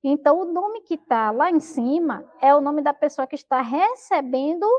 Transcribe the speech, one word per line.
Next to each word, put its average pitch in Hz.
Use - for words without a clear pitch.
Então, 294
o 370
nome 381
que 311
tá 220
lá 285
em 320
cima 269
é 277
o 294
nome 285
da 285
pessoa 285
que 294
está 262
recebendo 311